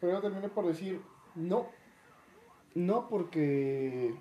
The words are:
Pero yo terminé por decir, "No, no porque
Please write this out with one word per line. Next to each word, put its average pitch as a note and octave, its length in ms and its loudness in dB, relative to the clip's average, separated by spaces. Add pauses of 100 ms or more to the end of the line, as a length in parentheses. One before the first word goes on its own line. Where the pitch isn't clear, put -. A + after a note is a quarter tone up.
Pero F3+ 140 2
yo G3 60 0
terminé G3 280 -2
por G3+ 180 0
decir, F3 340 -2 (360)
"No, F3+ 320 0 (1040)
no F#3 340 2
porque C3+ 1120 0